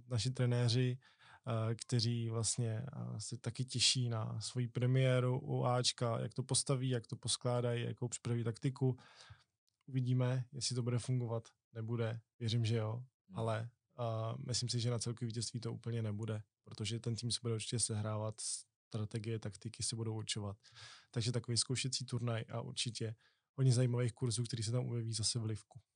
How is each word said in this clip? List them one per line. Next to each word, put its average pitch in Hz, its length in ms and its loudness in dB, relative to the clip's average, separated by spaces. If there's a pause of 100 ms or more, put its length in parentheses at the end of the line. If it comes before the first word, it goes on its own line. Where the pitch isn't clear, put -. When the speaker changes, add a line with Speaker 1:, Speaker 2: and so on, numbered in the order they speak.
Speaker 1:
naši 123 220 2
trenéři, 123 680 4 (720)
eh, 117 40 -2
kteří 117 540 0
vlastně, 113 540 0 (100)
eh, 120 280 -6
se 117 180 -8
taky - 260 -4
těší 123 440 2
na 113 320 -2
svoji 123 280 -2
premiéru 127 720 4
u 131 240 0
Ačka, 123 560 2
jak 120 140 -4
to 127 80 0
postaví, 131 460 0
jak 123 180 0
to 113 100 -8
poskládají, 120 680 0
jakou 117 240 -2
připraví 120 360 -2
taktiku. 127 520 2 (880)
Uvidíme, 127 680 2
jestli 127 220 -4
to 123 80 0
bude 120 160 2
fungovat, 117 500 -2 (240)
nebude. 113 480 -2 (200)
Věřím, 117 240 2
že 113 120 4
jo, 110 160 2 (360)
Speaker 2:
Hmm. - 100 -10
Speaker 1:
ale, 113 300 0 (320)
eh, 113 340 -2 (120)
myslím 120 220 -2
si, 123 120 0
že 120 100 2
na 120 80 0
celkový 120 280 -4
vítězství 113 340 -4
to 117 120 -4
úplně 117 300 -4
nebude, 107 400 -2 (220)
protože 113 360 -4
ten 117 160 0
tým 117 160 -2
se - 100 0
bude 117 120 0
určitě 110 240 -2
sehrávat, 107 640 0
strategie, - 1000 -4
taktiky 110 440 -8
se - 140 -2
budou 110 180 -2
určovat. 104 420 -4 (540)
Takže 120 220 0
takový 117 240 0
zkoušecí 127 480 0
turnaj 117 440 -2
a 117 120 -4
určitě 110 540 -4 (400)
hodně 131 180 6
zajímavých 120 400 4
kurzů, 120 320 0
který 110 180 -4
se 110 100 0
tam 127 140 0
objeví 117 260 -2
zase 107 260 0
v 113 60 0
livku. - 360 -6 (160)